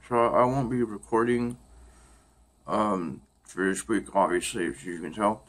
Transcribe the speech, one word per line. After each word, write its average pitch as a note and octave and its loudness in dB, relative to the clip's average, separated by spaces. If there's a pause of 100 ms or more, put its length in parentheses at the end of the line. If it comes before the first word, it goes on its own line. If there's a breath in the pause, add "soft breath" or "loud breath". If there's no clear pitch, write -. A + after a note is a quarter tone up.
so B2 -2
I A#2 4
won't B2+ 0
be B2 -2
recording, A#2 0 (1080 soft breath)
um, F#2+ -2 (220)
for F#2 -2
this F#2+ -2
week, G2+ -2
obviously, F2+ 0
as C#2+ -6
you F2 -10
can D#2+ -8
tell. G#2+ 0